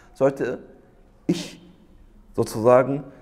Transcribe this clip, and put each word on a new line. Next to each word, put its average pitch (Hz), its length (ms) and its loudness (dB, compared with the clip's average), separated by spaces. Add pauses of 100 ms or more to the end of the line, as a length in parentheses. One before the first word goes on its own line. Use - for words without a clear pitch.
(140)
sollte 131 440 0 (680)
ich - 340 -4 (720)
sozusagen 123 720 2 (180)